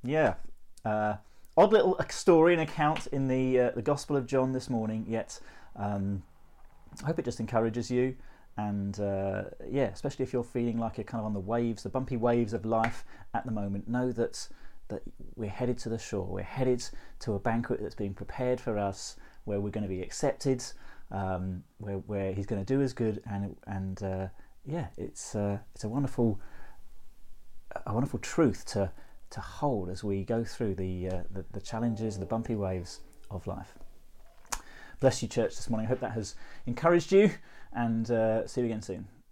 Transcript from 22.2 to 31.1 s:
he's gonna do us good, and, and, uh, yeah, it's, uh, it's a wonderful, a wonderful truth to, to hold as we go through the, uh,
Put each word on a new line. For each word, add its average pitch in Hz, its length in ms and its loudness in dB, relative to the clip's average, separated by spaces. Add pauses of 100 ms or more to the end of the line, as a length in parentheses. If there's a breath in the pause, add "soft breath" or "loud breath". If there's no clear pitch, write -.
he's 98 120 -2
gonna 98 180 -2
do 135 180 2
us 131 120 2
good, 110 360 0
and, 98 280 -4 (100)
and, 95 360 -4
uh, 95 240 -2 (380 soft breath)
yeah, 151 220 -4 (100)
it's, - 380 -8
uh, 101 220 0 (160)
it's - 120 -10
a 107 40 -2
wonderful, 120 500 2 (1500 loud breath)
a 101 60 -4
wonderful 123 260 0
truth - 460 2
to, 98 260 0 (400 loud breath)
to - 80 -10
hold 104 500 -2
as 92 140 -6
we 98 200 0
go 117 200 0
through 110 320 -2
the, 92 320 -2
uh, 92 140 0 (100)